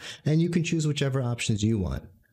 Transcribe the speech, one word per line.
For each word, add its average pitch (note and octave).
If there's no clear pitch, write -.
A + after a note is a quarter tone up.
and D#3
you E3+
can E3+
choose D#3+
whichever C#3
options A#2
you A2
want. -